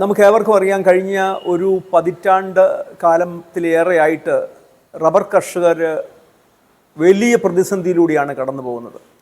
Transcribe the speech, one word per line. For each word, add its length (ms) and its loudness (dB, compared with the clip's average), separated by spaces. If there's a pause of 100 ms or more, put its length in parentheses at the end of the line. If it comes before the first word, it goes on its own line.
നമുക്ക് 240 0
ഏവർക്കും 320 4
അറിയാം, 300 0
കഴിഞ്ഞ 280 0 (360)
ഒരു 160 0 (220)
പതിറ്റാണ്ട് 720 0 (400)
കാലത്തിലേറെയായിട്ട് 1300 0 (680)
റബ്ബർ 200 2 (100)
കർഷകർ 440 0 (1300)
വലിയ 300 4 (100)
പ്രതിസന്ധിയിലൂടെയാണ് 920 0
കടന്നു 300 -8
പോകുന്നത്. 300 -12 (220)